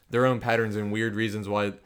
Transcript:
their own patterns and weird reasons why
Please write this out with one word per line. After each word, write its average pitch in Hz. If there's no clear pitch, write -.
their 123
own 123
patterns 113
and 104
weird 110
reasons 104
why 104